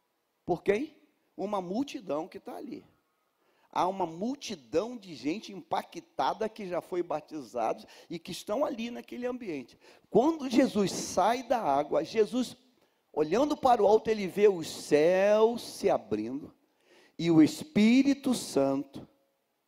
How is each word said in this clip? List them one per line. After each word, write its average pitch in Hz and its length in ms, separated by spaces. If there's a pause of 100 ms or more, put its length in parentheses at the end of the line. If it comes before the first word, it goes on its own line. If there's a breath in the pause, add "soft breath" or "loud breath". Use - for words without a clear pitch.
(460)
Por 165 180
quem? 220 320 (400)
Uma 196 260
multidão 185 680
que - 120
tá - 160
ali. - 300 (840)
Há 160 160
uma 190 180
multidão 180 920
de 190 160
gente 139 400
impactada 180 960
que 208 180
já 175 140
foi 175 220
batizado 139 840 (240 loud breath)
e 170 80
que 185 140
estão 226 340
ali 240 240
naquele 240 380
ambiente. 202 500 (320 soft breath)
Quando 269 400
Jesus 226 420
sai 233 520
da 247 180
água, 151 420
Jesus, 220 540 (560)
olhando 214 420
para 240 280
o 190 40
alto, 220 220
ele 208 180
vê 202 200
os 185 200
céus 202 920
se - 260
abrindo 117 640 (680 soft breath)
e 165 120
o 160 140
Espírito 254 880
Santo, 139 760 (600)